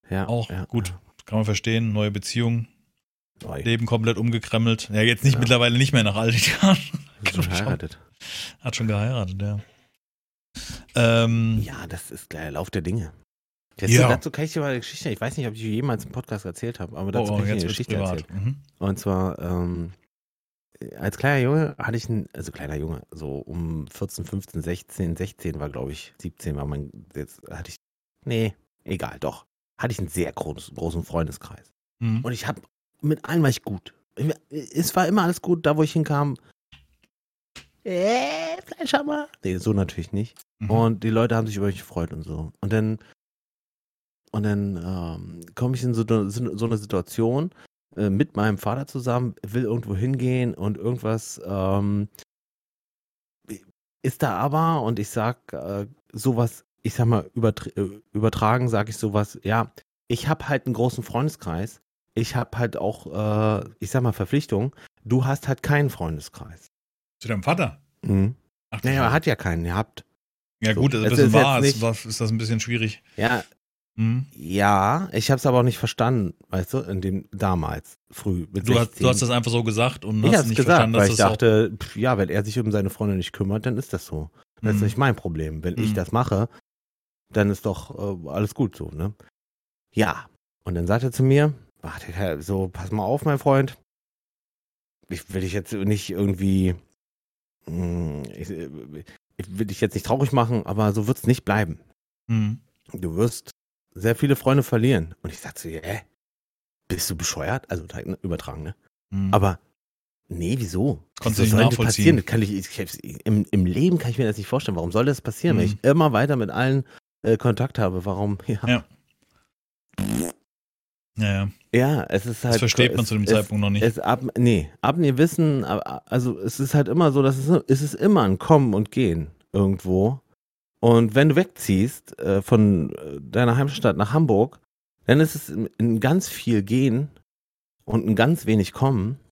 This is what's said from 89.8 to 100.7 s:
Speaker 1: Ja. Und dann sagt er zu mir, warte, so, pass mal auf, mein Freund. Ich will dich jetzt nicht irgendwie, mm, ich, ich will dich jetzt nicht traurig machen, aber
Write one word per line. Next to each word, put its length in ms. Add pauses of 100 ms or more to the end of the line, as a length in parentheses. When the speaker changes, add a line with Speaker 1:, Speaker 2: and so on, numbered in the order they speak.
Speaker 1:
Ja. 340 (360)
Und 100
dann 140
sagt 160
er 80
zu 100
mir, 320 (260)
warte, 600
so, 260
pass 220
mal 140
auf, 200
mein 140
Freund. 380 (1300)
Ich 240
will 100
dich 100
jetzt 200
nicht 380
irgendwie, 640 (920)
mm, 560 (140)
ich, 140
ich 1080
will 80
dich 140
jetzt 140
nicht 120
traurig 260
machen, 340
aber 260